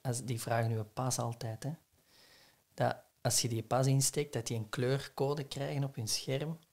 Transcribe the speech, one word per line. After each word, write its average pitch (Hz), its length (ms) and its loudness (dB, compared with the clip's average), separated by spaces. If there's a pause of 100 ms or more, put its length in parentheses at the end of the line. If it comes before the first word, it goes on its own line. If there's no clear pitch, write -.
als, 123 220 -2
die 113 160 -2
vragen 117 300 2
uw 110 140 0 (100)
pas 127 240 0
altijd, 117 440 -4
hè, 139 80 -4 (1040)
dat 123 220 2 (240)
als - 200 2
je 123 80 0
die 113 140 0
pas 131 240 4
insteekt, 135 460 4
dat 117 140 -2
die 117 100 -2
een 104 120 -4
kleurcode 135 760 0
krijgen 139 400 -2
op 139 100 -6
hun 110 140 -4
scherm. 147 500 -2 (140)